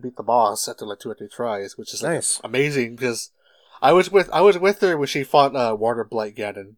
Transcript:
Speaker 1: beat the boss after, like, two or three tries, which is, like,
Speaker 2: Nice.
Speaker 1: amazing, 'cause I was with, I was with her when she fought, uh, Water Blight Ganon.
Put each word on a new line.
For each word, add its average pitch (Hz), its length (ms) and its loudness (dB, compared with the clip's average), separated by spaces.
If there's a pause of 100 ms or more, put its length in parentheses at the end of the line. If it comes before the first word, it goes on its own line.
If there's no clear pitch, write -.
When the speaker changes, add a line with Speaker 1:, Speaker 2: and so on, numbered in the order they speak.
Speaker 1:
beat 123 160 -14
the 120 60 -12
boss 117 460 2
after, 113 160 -12
like, 104 160 -12
two 117 100 -10
or 107 40 -10
three 104 140 -16
tries, 104 500 -8
which - 160 -14
is, - 80 -8
like, 151 140 -4
Speaker 2:
Nice. - 280 -4
Speaker 1:
amazing, 123 520 -2
'cause 120 340 -6 (500)
I 143 120 6
was 185 200 4
with, 190 200 4
I 160 100 2
was 196 160 6
with 196 240 0
her 180 140 2
when 139 120 -2
she 143 160 -4
fought, 139 320 4
uh, 117 220 0
Water 113 260 -2
Blight 107 320 -6
Ganon. 101 420 -10